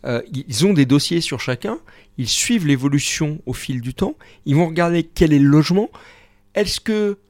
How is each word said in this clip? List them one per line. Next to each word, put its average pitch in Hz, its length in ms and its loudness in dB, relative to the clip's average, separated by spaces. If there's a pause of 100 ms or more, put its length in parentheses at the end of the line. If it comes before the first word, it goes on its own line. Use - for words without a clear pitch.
euh, 120 160 -4 (120)
ils 131 320 -2
ont 202 80 4
des 143 120 4
dossiers 143 360 0
sur 135 180 -6
chacun, 202 400 -6 (380)
ils 123 100 -4
suivent 208 400 -2
l'évolution 143 760 0
au 127 80 -6
fil 127 260 -6
du 123 140 -8
temps, 262 220 -4 (300)
ils 143 120 2
vont 170 100 2
regarder 170 360 0
quel 165 280 2
est 147 80 6
le 143 80 6
logement, 156 420 4 (680)
est-ce - 260 -4
que 208 380 -2 (100)